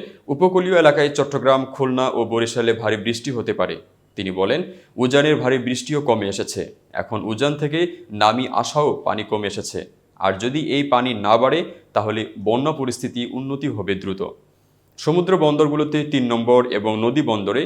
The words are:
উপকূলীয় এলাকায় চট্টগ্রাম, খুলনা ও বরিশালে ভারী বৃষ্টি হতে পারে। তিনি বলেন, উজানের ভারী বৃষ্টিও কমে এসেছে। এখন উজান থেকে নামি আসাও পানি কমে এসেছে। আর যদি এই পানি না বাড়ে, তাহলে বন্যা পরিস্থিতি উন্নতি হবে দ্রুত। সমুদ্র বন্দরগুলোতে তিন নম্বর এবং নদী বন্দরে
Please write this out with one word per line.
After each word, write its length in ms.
উপকূলীয় 520
এলাকায় 380
চট্টগ্রাম, 480
খুলনা 440
ও 160
বরিশালে 480
ভারী 240
বৃষ্টি 340
হতে 220
পারে। 240
তিনি 140
বলেন, 300
উজানের 400
ভারী 220
বৃষ্টিও 420
কমে 280
এসেছে। 340
এখন 320
উজান 320
থেকে 240
নামি 420
আসাও 360
পানি 200
কমে 280
এসেছে। 260
আর 220
যদি 220
এই 160
পানি 220
না 220
বাড়ে, 240
তাহলে 280
বন্যা 280
পরিস্থিতি 500
উন্নতি 360
হবে 260
দ্রুত। 280
সমুদ্র 380
বন্দরগুলোতে 680
তিন 280
নম্বর 280
এবং 200
নদী 180
বন্দরে 440